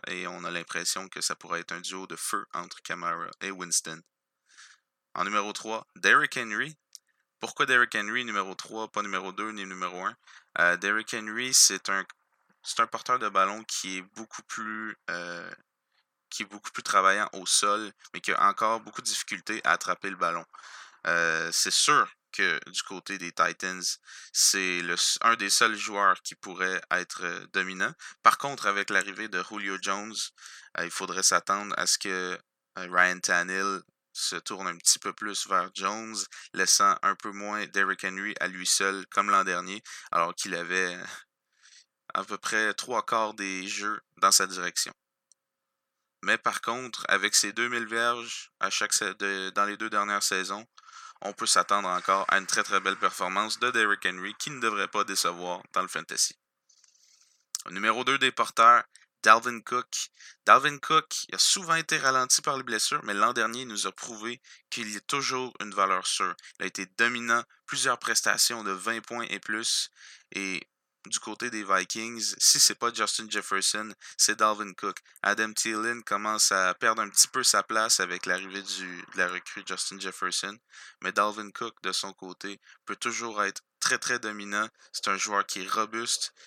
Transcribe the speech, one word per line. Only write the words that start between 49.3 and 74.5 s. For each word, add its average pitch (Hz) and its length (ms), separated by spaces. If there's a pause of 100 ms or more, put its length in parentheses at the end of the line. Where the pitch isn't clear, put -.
dans 101 160
les 104 100
deux 110 140
dernières 101 340
saisons, 98 420 (540)
on 101 120
peut 113 140
s'attendre 98 420
encore 95 400
à 95 100
une 92 80
très, 104 180
très 98 160
belle 95 180
performance 98 640
de 123 100
Derrick 107 340
Henry 92 300
qui - 160
ne 135 100
devrait 104 280
pas 101 160
décevoir 90 580 (100)
dans 92 100
le 92 60
fantasy. - 480 (1300)
Numéro 110 320
deux 135 160
des 131 140
porteurs, 117 500 (420)
Dalvin 113 380
Cook. - 480 (360)
Dalvin 139 320
Cook, - 500
il - 60
a - 40
souvent 170 360
été 160 240
ralenti 131 420
par 143 160
les 131 60
blessures, 123 400
mais 104 120
l'an 110 180
dernier, 117 300
il 127 60
nous 101 200
a 95 40
prouvé 117 480 (300)
qu'il 117 220
y 104 40
a 98 40
toujours 131 580
une 104 160
valeur 95 320
sûre. 90 300 (220)
Il 90 40
a 92 40
été 95 200
dominant, 117 560 (240)
plusieurs 131 320
prestations 113 640
de 101 80
vingt 107 300
points 117 280
et 98 120
plus. - 500 (400)
Et 95 340 (420)
du 110 120
côté 113 320
des 107 140
Vikings, 104 760
si - 220
c'est - 160
pas 117 160
Justin 110 360
Jefferson, 104 640 (240)
c'est 107 200
Dalvin 107 380